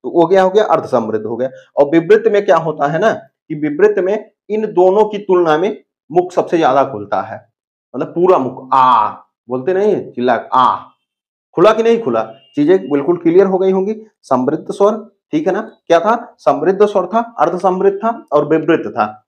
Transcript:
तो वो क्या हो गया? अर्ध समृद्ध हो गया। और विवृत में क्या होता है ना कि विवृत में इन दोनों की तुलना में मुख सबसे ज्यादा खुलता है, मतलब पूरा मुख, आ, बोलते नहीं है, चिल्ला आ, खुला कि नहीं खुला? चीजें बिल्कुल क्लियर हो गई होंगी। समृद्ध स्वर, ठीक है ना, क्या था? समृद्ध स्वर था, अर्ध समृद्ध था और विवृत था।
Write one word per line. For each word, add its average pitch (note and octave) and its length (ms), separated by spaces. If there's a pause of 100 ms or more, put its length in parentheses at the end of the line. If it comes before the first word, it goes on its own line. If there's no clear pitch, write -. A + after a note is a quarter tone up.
तो B2+ 80
वो E3 180
क्या F#3+ 140
हो F#3 80
गया? G#3 160
अर्ध - 200
समृद्ध A2 400
हो A#2 100
गया। B2+ 120 (280)
और C#3+ 140
विवृत E3+ 360
में G3+ 180
क्या F#3+ 140
होता D#3 280
है D#3 120
ना E3+ 140
कि - 440
विवृत D#3 440
में G3+ 300 (200)
इन G#3+ 220
दोनों F#3 320
की G#3 160
तुलना F3 380
में G3 260 (260)
मुख F3+ 220
सबसे - 260
ज्यादा C#3 260
खुलता G#2 380
है, G#2+ 140 (580)
मतलब D3 140
पूरा F3+ 300
मुख, B2+ 360
आ, B2 360 (380)
बोलते B2+ 260
नहीं G3+ 180
है, B2+ 200
चिल्ला B2 220
आ, A#2 420 (800)
खुला F#3+ 160
कि A3+ 100
नहीं A3+ 200
खुला? A2+ 200 (340)
चीजें D3+ 260
बिल्कुल C#3+ 360
क्लियर E3+ 280
हो F#3+ 120
गई F#3+ 120
होंगी। F#3+ 240 (280)
समृद्ध C3+ 500
स्वर, G#3 240 (360)
ठीक D3+ 140
है F#3+ 60
ना, G3 80 (260)
क्या C3+ 140
था? G#3+ 140 (260)
समृद्ध E3+ 440
स्वर G3 220
था, A3+ 140 (180)
अर्ध F3 220
समृद्ध G3 360
था A3+ 140 (220)
और D3 160
विवृत D3+ 400
था। G#2+ 180 (220)